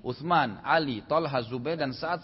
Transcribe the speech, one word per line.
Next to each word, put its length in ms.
Utsman, 600
Ali, 480
Talha, 320
Zubair, 320
dan 160
Sa'ad 320